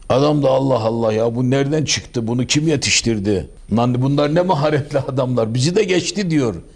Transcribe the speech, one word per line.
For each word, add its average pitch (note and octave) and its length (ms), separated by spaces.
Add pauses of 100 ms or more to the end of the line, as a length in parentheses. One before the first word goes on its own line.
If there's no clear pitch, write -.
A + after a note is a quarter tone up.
Adam D3 340
da C3+ 80
Allah C3 280
Allah A2+ 340
ya, A2+ 220
bu B2+ 160
nereden C#3 340
çıktı, - 420
bunu A#2+ 200
kim D3+ 220
yetiştirdi? G#2 800 (240)
Lan B2 300
bunlar C#3+ 320
ne F3 80
maharetli D3 560
adamlar, B2 560
bizi D3 220
de G#3+ 80
geçti F3+ 460
diyor. C3 240 (220)